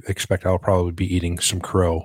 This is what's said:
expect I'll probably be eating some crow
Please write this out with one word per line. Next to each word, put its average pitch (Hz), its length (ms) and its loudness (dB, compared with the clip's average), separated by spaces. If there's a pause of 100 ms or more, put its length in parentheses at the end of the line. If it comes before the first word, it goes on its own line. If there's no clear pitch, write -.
expect - 360 -2
I'll 92 140 2
probably 90 340 2
be 90 220 -2
eating 85 240 0
some - 220 -2
crow 87 440 0